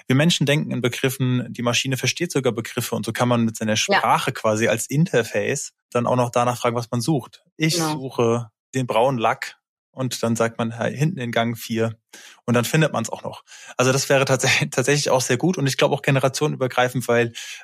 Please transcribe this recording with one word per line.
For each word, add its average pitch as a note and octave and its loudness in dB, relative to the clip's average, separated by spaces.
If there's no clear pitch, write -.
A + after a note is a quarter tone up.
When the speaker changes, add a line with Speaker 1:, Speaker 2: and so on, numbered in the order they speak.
Speaker 1:
Wir B2+ 2
Menschen D#3 4
denken C#3+ 0
in B2+ -4
Begriffen, B2 -2
die A#2+ -8
Maschine A#2+ 0
versteht E3 -4
sogar B2 0
Begriffe A2 -6
und A2 -4
so A2+ -6
kann B2 0
man A#2+ 2
mit A2+ 0
seiner A2 0
Speaker 2:
Ja. G#2+ 0
Speaker 1:
Sprache C#3+ 2
quasi A2 0
als - -2
Interface C3 0
dann A#2+ 0
auch A#2+ 2
noch B2 2
danach B2 0
fragen, A#2+ 0
was A#2+ -6
man A#2+ -2
sucht. - -2
Ich D#3+ 0
Speaker 2:
Genau. D#3+ -2
Speaker 1:
suche A#2+ -2
den C3 -2
braunen A#2+ 2
Lack A2+ -2
und B2+ -6
dann A#2 2
sagt A2+ 0
man, A2+ -4
„Hey, A2+ -2
hinten D3 0
in A#2+ -6
Gang A#2 0
vier.“ A2+ -2
Und B2 2
dann A#2+ 4
findet D#3 2
man's A#2 -4
auch - -10
noch. - -10
Also B2+ 4
das C3 0
wäre C3+ 4
tats-, C3 2
<laughs> C#3+ 0
tatsächlich C#3+ 0
auch C3 4
sehr B2+ 0
gut F3 0
und C#3 0
ich C3 -2
glaube C#3+ 2
auch - -4
generationenübergreifend, C3 0
weil, A#2 2